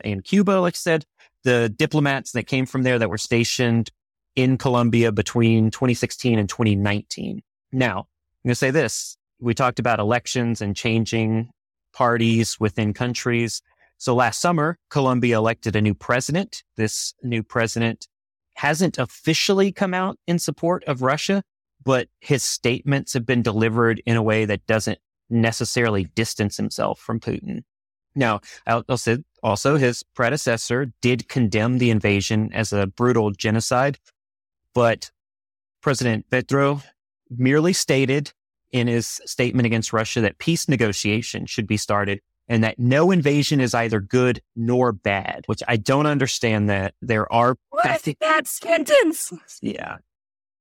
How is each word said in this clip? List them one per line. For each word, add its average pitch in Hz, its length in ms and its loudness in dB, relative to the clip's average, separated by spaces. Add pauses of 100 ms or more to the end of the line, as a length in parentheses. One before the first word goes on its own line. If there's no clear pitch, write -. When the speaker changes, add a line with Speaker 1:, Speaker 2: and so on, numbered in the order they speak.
Speaker 1:
and 101 180 -4
Cuba, 196 280 2 (100)
like 175 140 -2
I - 20 -12
said, 160 280 -2 (400)
the 120 240 4
diplomats 143 640 0
that 117 140 -2
came 131 180 0
from 131 180 -4
there 127 160 2
that 110 100 0
were 107 80 -6
stationed 117 720 0 (460)
in 127 220 2
Colombia 117 560 2
between 113 580 2
twenty 127 220 0
sixteen 120 440 -2
and 101 120 0
twenty 107 260 0
nineteen. 101 640 -4 (300)
Now, 120 280 0
I'm - 500 -10
gonna 123 60 2
say 131 160 0
this. 135 440 -2 (240)
We 120 140 -2
talked 127 260 -2
about 117 200 0
elections 117 640 -2
and 101 140 -4
changing 113 720 -2 (440)
parties 113 680 0
within 107 340 -2
countries. 117 680 -4 (360)
So - 160 0
last 120 280 2
summer, 170 360 0 (120)
Colombia 123 480 2
elected 110 380 0
a 107 60 2
new 107 120 2
president. 139 680 -4 (120)
This - 380 -4 (100)
new 120 200 -2
president 113 640 -2 (480)
hasn't 156 420 0
officially 190 720 0
come 185 220 -4
out 185 240 -4 (100)
in 175 120 0
support 170 460 -4
of 131 160 -4
Russia, 151 420 0 (400)
but 127 240 2 (120)
his 139 240 0
statements 135 680 -2
have 120 120 -2
been 120 160 2
delivered 113 640 2
in 117 120 2
a 110 60 2
way 110 220 2
that 101 200 -4
doesn't 110 340 0 (300)
necessarily 113 760 0 (100)
distance 110 420 -2
himself 104 420 -4
from 113 200 -8
Putin. - 440 -8 (520)
Now, 113 240 0 (260)
I'll, 117 220 0
I'll 127 100 -2
say 117 200 0 (260)
also 120 340 2
his 123 260 0 (100)
predecessor 123 880 -2
did 123 260 0
condemn 113 520 0
the 123 100 4
invasion 107 640 0
as 110 180 -2
a 101 160 0
brutal 117 440 2
genocide, 113 680 0 (760)
but 117 380 0 (680)
President 123 480 0
Petro 139 520 0 (480)
merely 139 440 2
stated 135 580 0 (400)
in 123 160 0
his 117 380 -2
statement 123 400 0
against 113 280 0
Russia 110 280 0
that 104 160 0
peace - 300 -2
negotiation 107 760 -2
should 110 220 -6
be 107 100 0
started 101 420 -2 (280)
and 113 160 2
that 110 140 -2
no 143 340 4
invasion 147 480 2
is 127 140 0
either 113 260 0
good 123 420 0 (140)
nor 123 360 2
bad, 98 560 -4
which - 200 -4
I 120 100 2
don't 135 280 2
understand 120 640 0
that 98 320 -2
there 110 300 -2
are 120 260 2 (120)
Speaker 2:
What - 160 0
is - 60 0
Speaker 1:
I 330 60 -2
think - 220 -6
Speaker 2:
that 311 280 0
sentence? 330 840 0 (300)
Speaker 1:
Yeah. - 360 -10 (640)